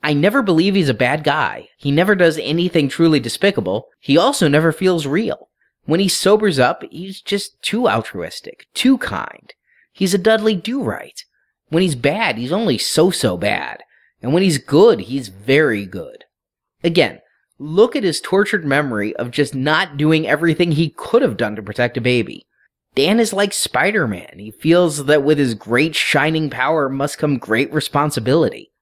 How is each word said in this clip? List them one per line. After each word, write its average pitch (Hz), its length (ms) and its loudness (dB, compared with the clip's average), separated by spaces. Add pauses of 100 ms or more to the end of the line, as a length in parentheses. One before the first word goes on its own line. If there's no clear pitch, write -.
I 151 80 0
never 202 300 2
believe 190 320 2
he's 170 160 2
a - 40 2
bad 139 300 -2
guy. 135 540 -2
He 143 120 -4
never 180 240 4
does 170 240 2
anything 156 520 0
truly 165 280 2
despicable. 117 680 -2 (100)
He 139 200 2
also 190 300 2
never 156 220 4
feels 170 360 0
real. 175 420 -4 (380)
When 156 120 0
he 196 100 2
sobers 202 500 2
up, 131 320 0
he's 190 320 -16
just - 400 -8
too 226 260 -2
altruistic, - 880 -6
too 262 240 2
kind. - 540 -10 (400)
He's 180 200 -2
a 196 60 2
Dudley 214 380 2
Do-Right. 208 680 -8 (460)
When 165 120 2
he's 175 120 0
bad, 143 420 0
he's 123 160 -6
only 190 240 0
so-so 139 600 0
bad. 87 440 -4 (400)
And 131 120 -2
when 180 80 4
he's 170 160 2
good, 170 420 4
he's 117 280 -8
very 107 580 0
good. 90 380 -14 (580)
Again, 165 380 0 (380)
look 180 380 0
at 247 80 -4
his 170 160 -2
tortured 196 460 -2
memory 131 500 -2
of 123 140 -6
just 139 240 -2
not 151 420 -2
doing 156 300 2
everything 160 460 0
he 156 180 0
could - 320 0
have 139 160 0
done 107 180 -4
to 107 60 -12
protect 110 340 -4
a 127 60 -6
baby. 120 440 -2 (480)
Dan 170 240 2
is 226 140 2
like 202 220 -2
Spider-Man. 139 840 -2
He 104 120 -14
feels 156 560 2
that 143 180 4
with 147 140 4
his 127 160 2
great 127 420 -2
shining 156 540 0
power 139 400 -2
must 135 260 -4
come 147 220 0
great 117 340 -2
responsibility. 143 1000 -2 (120)